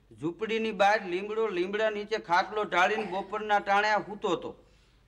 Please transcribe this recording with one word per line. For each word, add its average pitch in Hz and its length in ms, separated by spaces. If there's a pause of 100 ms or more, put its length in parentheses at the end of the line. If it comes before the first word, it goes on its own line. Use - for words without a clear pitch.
(200)
ઝૂંપડીની 214 520
બહાર 202 320
લીમડો, 208 440
લીમડા 202 420
નીચે 208 280
ખાટલો 190 460
ઢાળીને 190 380
બપોરના 202 560
ટાણે 202 300
આ 214 100
સૂતો 202 300
હતો. 135 280 (520)